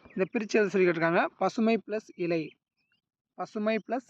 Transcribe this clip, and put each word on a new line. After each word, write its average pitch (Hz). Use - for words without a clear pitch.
இதை 180
பிரிச்சு 214
எழுத 214
சொல்லி 185
கேட்டிருக்காங்க. 170
பசுமை 220
பிளஸ் 214
இலை, 170
பசுமை 214
பிளஸ் 240